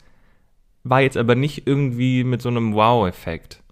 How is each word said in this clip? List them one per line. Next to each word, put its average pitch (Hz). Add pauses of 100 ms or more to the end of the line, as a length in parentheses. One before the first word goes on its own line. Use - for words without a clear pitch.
(840)
war 127
jetzt 131
aber 120
nicht 143
irgendwie 127
mit 123
so 123
einem 117
Wow-Effekt. 104